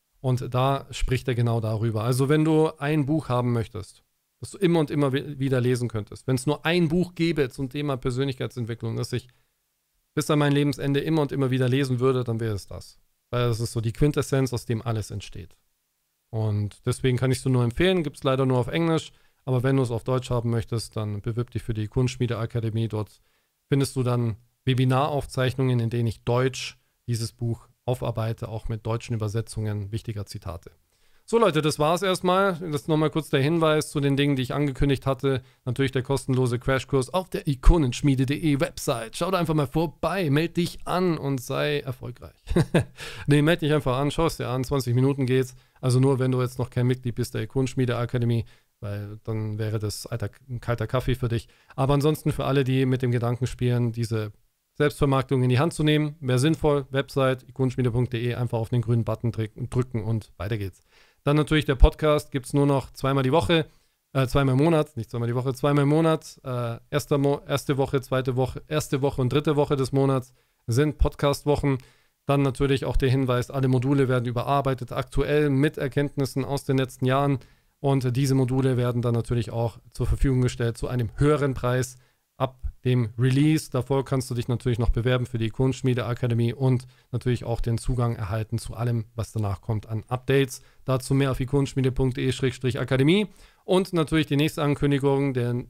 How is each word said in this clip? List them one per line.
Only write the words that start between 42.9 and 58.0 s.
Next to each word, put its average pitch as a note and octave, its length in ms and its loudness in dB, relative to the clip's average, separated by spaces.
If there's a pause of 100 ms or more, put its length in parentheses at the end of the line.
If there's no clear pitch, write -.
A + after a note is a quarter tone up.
Nee, D3 140 4
meld D#3+ 200 2
dich D3 100 0
einfach C#3 260 0
an, C#3+ 140 0
schau E3 140 0
es D3+ 120 -2
dir A#2+ 120 -6
an, B2+ 160 -2
zwanzig B2 280 -2
Minuten C3+ 320 2
geht's. C3 300 0 (240)
Also B2+ 220 4
nur, C3+ 180 4
wenn C3 120 0
du B2+ 100 0
jetzt B2 180 -4
noch A#2+ 100 -4
kein B2 160 0
Mitglied B2+ 300 -2
bist - 180 -6
der A2+ 100 -4
Ikonenschmiede B2+ 520 -2
Akademie, A#2 480 0 (380)
weil G#2 420 -10
dann G#2+ 340 -4
wäre G#2+ 220 -2
das G#2 280 -6
alter, A2+ 220 -6 (200)
ein B2 100 -8
kalter A#2+ 280 -2
Kaffee C3 280 -2
für B2 140 -2
dich. A2+ 180 -4 (280)
Aber C3+ 180 2
ansonsten D3 400 2
für C3+ 120 -4
alle, C3+ 200 2
die C3 200 2
mit C3 180 0
dem B2 80 0
Gedanken A#2+ 360 0
spielen, A#2+ 460 0
diese A2 400 -4 (400)
Selbstvermarktung C3+ 720 2
in B2+ 60 2
die B2 100 4
Hand D#3+ 140 2
zu D#3 100 -2
nehmen, D3+ 360 2
wäre B2+ 200 2
sinnvoll. C#3+ 500 2
Website C3 580 -2
ikonenschmiede B2+ 440 0
punkt B2 200 0